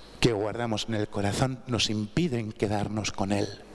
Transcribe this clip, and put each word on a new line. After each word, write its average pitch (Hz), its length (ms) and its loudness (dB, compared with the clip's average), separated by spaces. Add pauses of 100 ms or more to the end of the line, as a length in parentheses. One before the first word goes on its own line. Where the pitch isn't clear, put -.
(200)
que 123 120 6
guardamos 107 560 0
en 113 80 0
el 104 120 2
corazón 117 580 0
nos 120 220 2
impiden 110 640 0
quedarnos 104 580 0
con 101 220 0
Él. 101 160 0 (260)